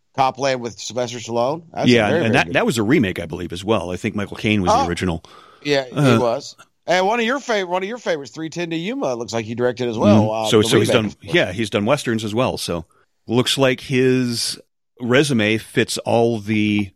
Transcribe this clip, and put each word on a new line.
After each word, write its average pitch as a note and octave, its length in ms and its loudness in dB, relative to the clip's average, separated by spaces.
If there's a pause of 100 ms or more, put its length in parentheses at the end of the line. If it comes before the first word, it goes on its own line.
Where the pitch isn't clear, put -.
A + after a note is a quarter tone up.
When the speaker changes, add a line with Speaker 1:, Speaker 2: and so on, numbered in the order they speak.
(140)
Speaker 1:
Copland C3 460 0
with A#2 180 -10
Sylvester A#2+ 400 -8
Stallone. A#2 540 -4
That's C3 160 0
Speaker 2:
Yeah, A2+ 200 4
Speaker 1:
very, D#3 160 0
Speaker 2:
and A2 80 2
Speaker 1:
very - 20 -
Speaker 2:
that, D3+ 140 2
Speaker 1:
good. E2 60 -8
Speaker 2:
that G3+ 120 2
was D#3 120 0
a A2+ 40 0
remake, G#2 360 2
I F2 80 -8
believe, E2+ 280 -8
as F#2 100 -12
well. F#2 260 0
I F2+ 60 -4
think G#2+ 180 -6
Michael G2+ 220 -6
Caine G#2+ 260 0
was F#2 100 2
Speaker 1:
Oh. B3+ 100 2
Speaker 2:
the - 60 -2
original. F2 360 -4 (380)
Speaker 1:
Yeah, C#3 240 0
he - 100 -10
Speaker 2:
Uh, B2 240 4
Speaker 1:
was. A#2+ 360 -2 (300)
And F#3 200 2
one A#3 140 0
of A3+ 60 0
your C4 120 0
fav-, G#3 300 -2
one F3+ 140 -2
of F#3+ 60 -6
your A#3+ 100 -8
favorites, D#3 340 -6
three D#3+ 180 -10
ten E3+ 200 -6
to E3 60 -4
Yuma, F3+ 380 -4
looks A#2 180 -8
like A2+ 140 -2
he A#2 80 -8
directed B2 340 -2
as A2+ 100 -4
well. G#2+ 260 6
Speaker 2:
Mm-hmm. A2 220 -2
Speaker 1:
Uh, G#2+ 40 -2
Speaker 2:
So, G#2 120 6
Speaker 1:
the A2 60 2
Speaker 2:
so A#2+ 100 4
he's G3 100 2
Speaker 1:
remake, - 40 2
Speaker 2:
done. A2+ 140 4
Speaker 1:
of - 140 -8
course. - 140 -10
Speaker 2:
Yeah, C3 180 2
he's G#2 180 -4
done G#2 160 0
westerns A#2+ 360 0
as G#2 120 -6
well. A2+ 240 0
So B2 260 -6 (420)
looks A#2+ 320 2
like C3 220 2
his B2+ 800 0 (420)
resume A#2+ 580 2
fits - 400 -2
all A#2 400 0
the G#2 580 0